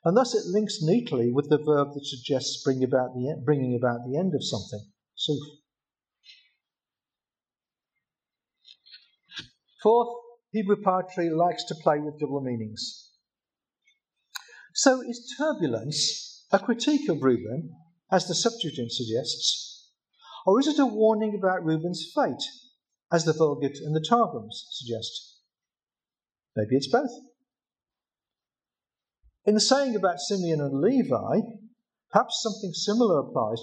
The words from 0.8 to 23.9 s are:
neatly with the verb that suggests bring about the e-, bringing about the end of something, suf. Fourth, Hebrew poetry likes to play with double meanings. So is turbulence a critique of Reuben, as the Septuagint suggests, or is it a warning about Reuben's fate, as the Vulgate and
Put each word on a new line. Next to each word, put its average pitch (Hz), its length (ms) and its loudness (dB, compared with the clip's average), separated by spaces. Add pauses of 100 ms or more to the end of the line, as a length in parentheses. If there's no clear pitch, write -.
neatly 156 500 2
with 143 180 0
the 147 80 6
verb 147 360 2
that 143 120 -10
suggests 127 580 -4
bring 131 200 2
about 127 300 2
the 123 80 -6
e-, 135 220 -4
bringing 127 320 2
about 120 300 0
the 127 120 -4
end 180 160 0
of 139 100 -2
something, - 480 -8 (240)
suf. 147 220 -2 (4000)
Fourth, 240 260 6 (420)
Hebrew 202 320 0
poetry 185 460 0
likes 170 360 0
to 156 100 -8
play 151 240 2
with 147 200 -6
double 139 220 -4
meanings. 113 720 -8 (1600)
So 262 280 4
is - 360 -10
turbulence 151 1120 -4
a 196 80 4
critique 254 480 0
of 143 160 -2
Reuben, 131 500 0 (380)
as 185 160 2
the 170 80 -2
Septuagint 156 560 -4
suggests, - 1000 -4 (560)
or 196 140 6
is 285 80 2
it 294 100 -2
a 285 80 6
warning 220 480 2
about 185 300 0
Reuben's 160 500 -2
fate, 190 300 0 (640)
as 165 140 2
the 156 80 2
Vulgate 143 460 0
and 151 180 -4